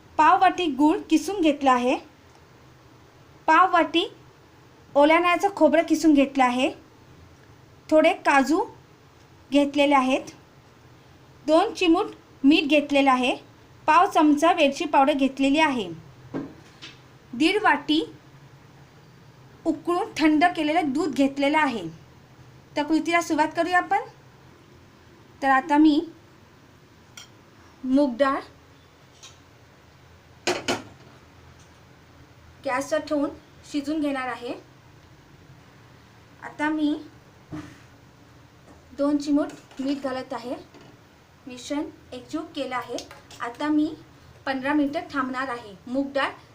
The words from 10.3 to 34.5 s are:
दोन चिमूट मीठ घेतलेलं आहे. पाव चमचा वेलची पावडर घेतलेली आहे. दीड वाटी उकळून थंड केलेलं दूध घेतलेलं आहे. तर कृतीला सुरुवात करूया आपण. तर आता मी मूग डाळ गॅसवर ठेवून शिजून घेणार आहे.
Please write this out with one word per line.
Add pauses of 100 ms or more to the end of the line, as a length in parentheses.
दोन
चिमूट (280)
मीठ
घेतलेलं
आहे. (560)
पाव
चमचा
वेलची
पावडर
घेतलेली
आहे. (1500)
दीड
वाटी (1700)
उकळून (100)
थंड (120)
केलेलं
दूध
घेतलेलं
आहे. (920)
तर
कृतीला
सुरुवात
करूया
आपण. (1300)
तर
आता
मी (1800)
मूग
डाळ (4000)
गॅसवर
ठेवून (420)
शिजून
घेणार
आहे. (1900)